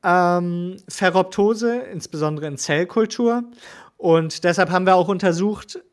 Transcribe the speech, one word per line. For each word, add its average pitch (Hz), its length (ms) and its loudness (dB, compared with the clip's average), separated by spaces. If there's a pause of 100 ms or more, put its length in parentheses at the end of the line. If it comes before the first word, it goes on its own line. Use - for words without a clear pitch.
ähm, 175 720 0 (120)
Ferroptose, 208 920 0 (100)
insbesondere 151 540 -6
in 143 100 -8
Zellkultur. 226 880 0 (520)
Und 165 480 0
deshalb 175 260 2
haben 185 160 2
wir 185 100 6
auch 175 120 2
untersucht 196 720 -2 (120)